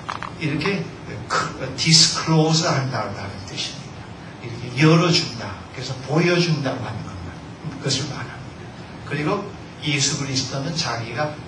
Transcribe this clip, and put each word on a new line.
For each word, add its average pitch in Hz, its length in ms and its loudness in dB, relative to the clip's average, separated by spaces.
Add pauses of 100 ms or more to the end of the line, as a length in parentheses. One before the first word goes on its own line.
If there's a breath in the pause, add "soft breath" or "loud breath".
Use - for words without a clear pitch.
(400)
이렇게 160 440 0 (440)
크-, - 500 -2
디스클로즈 160 880 6
한다는 131 480 0 (340)
뜻입니다. - 340 -6 (600)
이렇게 120 380 -4
열어준다. 160 680 6 (220)
그래서 131 200 -6 (140)
보여준다고 156 760 4
하는 107 200 -6
것만, - 800 -10
것을 139 260 0
말합니다. 127 260 -8 (680)
그리고 165 460 -2 (320)
예수 143 360 2
그리스도는 131 560 -2
자기가 120 600 -2 (120)